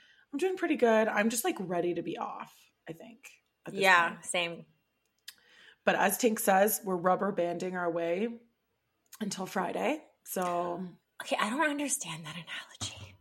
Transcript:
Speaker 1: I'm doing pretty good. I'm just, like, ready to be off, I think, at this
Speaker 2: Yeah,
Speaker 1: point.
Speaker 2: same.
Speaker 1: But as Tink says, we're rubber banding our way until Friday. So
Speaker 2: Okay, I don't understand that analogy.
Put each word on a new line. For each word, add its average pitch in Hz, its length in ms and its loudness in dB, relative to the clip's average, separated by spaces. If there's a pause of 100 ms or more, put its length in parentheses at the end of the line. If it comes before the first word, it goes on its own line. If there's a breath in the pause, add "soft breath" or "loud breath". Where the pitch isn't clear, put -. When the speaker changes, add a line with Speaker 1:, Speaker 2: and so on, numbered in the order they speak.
(320 soft breath)
Speaker 1:
I'm 285 60 -6
doing 370 180 2
pretty 311 200 0
good. 220 320 6
I'm 214 220 2
just, 247 140 -2
like, 359 160 0
ready 175 340 0
to 165 80 -2
be - 160 -6
off, - 340 -8 (360)
I 160 60 -12
think, 226 340 -20 (380)
at 170 80 -10
this 196 80 -2
Speaker 2:
Yeah, 175 280 6
Speaker 1:
point. 170 140 -12
Speaker 2:
same. 170 400 -4 (1200 soft breath)
Speaker 1:
But 185 120 4
as 208 220 2
Tink 220 220 4
says, 202 440 4
we're 185 120 0
rubber 180 340 2
banding 180 460 -2
our 175 140 0
way 170 380 -2 (920)
until 190 260 -6
Friday. 185 560 -2 (220)
So 175 580 -4 (400)
Speaker 2:
Okay, - 160 -2
I 208 120 0
don't 302 180 0
understand 233 580 -4
that 156 80 -10
analogy. - 880 -12